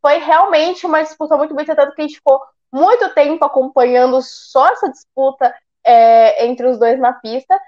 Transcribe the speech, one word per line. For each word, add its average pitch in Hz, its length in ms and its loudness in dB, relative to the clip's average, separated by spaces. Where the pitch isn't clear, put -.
Foi 294 180 2
realmente 330 680 0
uma 311 160 -2
disputa 311 340 -4
muito 302 180 -4
bonita, 302 220 -6
tanto 285 180 0
que - 80 -14
a 302 40 -6
gente 294 100 -12
ficou 269 240 0
muito 427 400 0
tempo 302 320 0
acompanhando 254 760 0
só - 460 -2
essa 381 220 -4
disputa, 269 640 -4
é, 226 640 4
entre 240 200 -4
os 254 120 -2
dois 233 200 0
na 254 140 0
pista. 254 560 -4